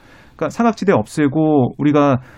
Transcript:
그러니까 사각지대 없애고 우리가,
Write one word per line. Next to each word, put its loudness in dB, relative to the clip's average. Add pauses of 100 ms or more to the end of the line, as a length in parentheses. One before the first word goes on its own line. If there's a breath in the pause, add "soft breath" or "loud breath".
(360 soft breath)
그러니까 -6
사각지대 0
없애고 0
우리가, 2 (180 soft breath)